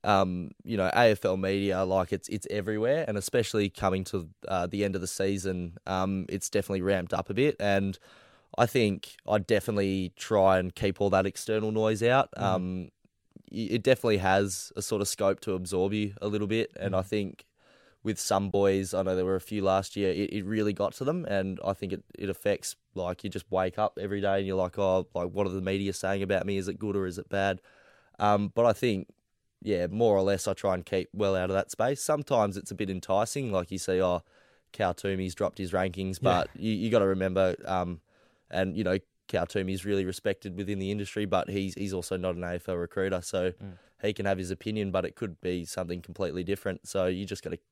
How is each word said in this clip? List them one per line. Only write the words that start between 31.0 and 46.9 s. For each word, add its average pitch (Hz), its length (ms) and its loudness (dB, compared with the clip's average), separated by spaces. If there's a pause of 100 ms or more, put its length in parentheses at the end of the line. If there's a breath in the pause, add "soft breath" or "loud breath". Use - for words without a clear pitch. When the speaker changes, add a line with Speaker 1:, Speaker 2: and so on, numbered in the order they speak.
Speaker 1:
well 98 220 0
out 92 160 0
of - 20 0
that 98 180 0
space. 131 300 0
Sometimes 120 560 0
it's - 140 -12
a 101 40 -8
bit 98 140 -4
enticing, 104 600 0
like 92 200 -2
you 95 60 -6
see, 92 240 0
"Oh, 90 220 2 (500 soft breath)
Cal 92 220 0
Toomey's 95 400 -2
dropped - 240 -2
his 92 120 -4
rankings," 95 500 0
Speaker 3:
Yeah. 90 260 4
Speaker 1:
but - 20 -14 (100)
you, 110 140 0
you 107 160 0
gotta 104 180 6
remember, 95 480 2 (100)
um, 90 360 -2 (480 soft breath)
and, 95 260 0
you 87 80 -2
know, 90 140 2 (320)
Cal 87 160 0
Toomey's 95 400 -2
really 98 200 0
respected 92 520 -4
within 101 220 -4
the 95 120 -2
industry, 104 340 -4
but 92 240 0
he's, 98 260 -2
he's 95 180 -6
also 92 240 -4
not 90 180 -2
an 87 80 -6
A 87 120 -4
F 90 120 -10
L 92 80 -4
recruiter, 92 460 -2
so 92 300 -2
Speaker 2:
Mm. 92 260 -14 (240 loud breath)
Speaker 1:
he 107 100 0
can 101 140 -6
have 98 140 2
his 90 120 -6
opinion, 104 400 -2
but 92 140 0
it - 100 -8
could 95 240 -6
be 90 260 -4
something 87 360 -6
completely 90 420 -6
different. 95 440 -4
So 95 180 0